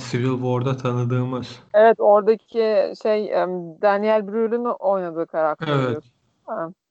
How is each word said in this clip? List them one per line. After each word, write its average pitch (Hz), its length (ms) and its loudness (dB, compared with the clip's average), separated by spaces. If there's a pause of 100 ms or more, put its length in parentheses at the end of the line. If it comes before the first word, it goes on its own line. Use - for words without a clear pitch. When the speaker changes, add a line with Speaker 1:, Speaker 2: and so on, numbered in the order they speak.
(120)
Speaker 1:
Civil 131 220 0
War'da 127 440 -2
tanıdığımız. 127 840 -4 (140)
Speaker 2:
Evet, 214 260 6
oradaki 214 960 2 (100)
şey, 214 380 0
em, 175 400 -6
Daniel 208 460 2
Brühl'ün 226 380 -2
oynadığı 180 600 -2
karakter 156 400 -2
Speaker 1:
Evet. 135 220 0
Speaker 2:
diyorsun. 135 220 -8 (340)
Ha, 185 240 -8 (220)